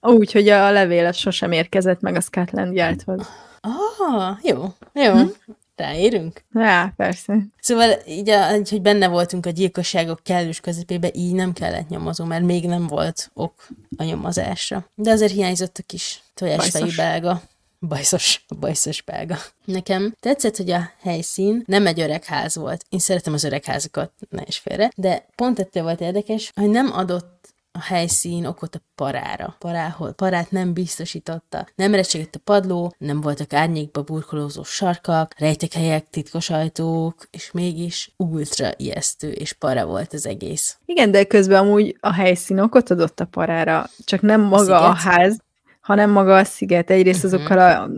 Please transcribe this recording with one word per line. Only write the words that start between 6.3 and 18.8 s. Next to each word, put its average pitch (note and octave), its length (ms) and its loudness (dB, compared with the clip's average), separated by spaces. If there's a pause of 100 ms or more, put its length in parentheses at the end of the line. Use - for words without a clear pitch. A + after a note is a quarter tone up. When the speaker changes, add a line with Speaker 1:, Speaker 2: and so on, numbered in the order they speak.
Speaker 1:
Rá, G3 440 2
persze. G3 420 -2 (220)
Speaker 2:
Szóval A#3 300 4 (180)
így, G3 220 -4
a, G3 260 4
így, G3+ 140 -2
hogy G#3 120 -2
benne G3+ 260 4
voltunk F3 380 -2
a F3 40 -2
gyilkosságok E3+ 720 -2
kellős F3 380 -2
közepébe, F3 540 -4
így F3 200 -4
nem F#3 180 0
kellett E3+ 360 -6
nyomozó, E3 360 -8
mert E3 200 -2
még F3 220 0
nem F3 200 -2
volt D#3 480 -4
ok - 340 -10 (280)
a - 80 -8
nyomozásra. F3 920 -6
De G#3+ 160 -2
azért G#3+ 220 4
hiányzott F#3 460 -4
a F3+ 80 -14
kis - 360 -12 (120)
tojásfejű E3 500 -2
Speaker 1:
Bajszos. E3+ 120 -4
Speaker 2:
belga. E3 460 -2 (460)
Bajszos, - 560 0 (160)
bajszos - 420 -4